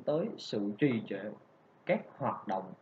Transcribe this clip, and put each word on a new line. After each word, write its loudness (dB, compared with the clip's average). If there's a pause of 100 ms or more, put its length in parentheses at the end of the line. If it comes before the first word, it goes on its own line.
tới 2 (100)
sự -2
trì 4
trệ -4 (560)
các 4 (180)
hoạt -2
động -2